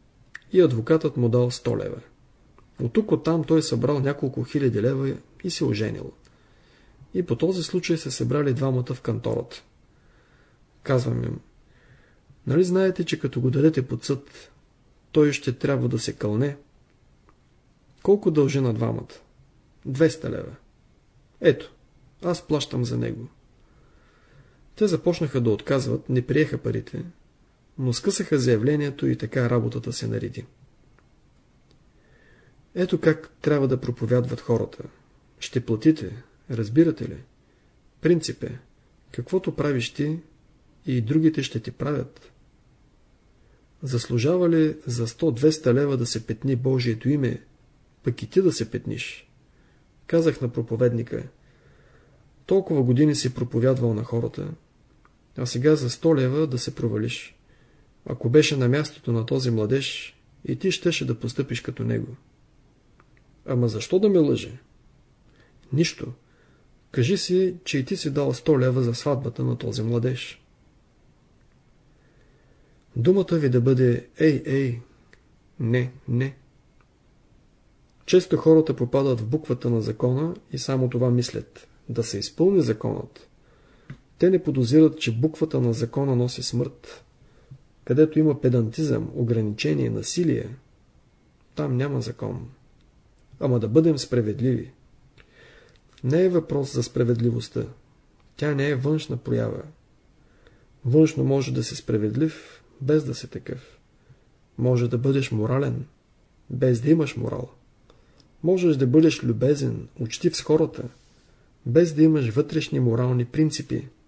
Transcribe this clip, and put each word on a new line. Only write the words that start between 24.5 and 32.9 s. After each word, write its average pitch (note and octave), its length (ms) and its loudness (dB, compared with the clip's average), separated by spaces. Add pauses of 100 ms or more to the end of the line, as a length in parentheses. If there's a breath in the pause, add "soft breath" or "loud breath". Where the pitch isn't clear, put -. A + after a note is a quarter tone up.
Те G#3+ 120 2
започнаха E3 540 0
да A#2 80 2
отказват, B2+ 600 -2
не B2+ 160 0
приеха C#3 320 0
парите, A#2 480 -6 (720)
но B2+ 160 -2
скъсаха F3 460 0
заявлението C3 680 0
и B2 100 0
така A#2+ 320 -2
работата A#2+ 440 -2
се - 140 -6
нареди. A2 380 -6 (2250 soft breath)
Ето F3+ 240 0